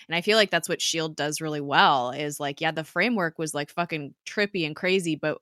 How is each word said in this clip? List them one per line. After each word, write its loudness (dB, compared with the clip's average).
And -4
I -2
feel 4
like 4
that's 0
what -2
shield -2
does -2
really -4
well, 4
is, -6
like, -4
yeah, 0
the -4
framework 0
was, -4
like, -4
fucking -6
trippy -2
and -4
crazy, 0
but -2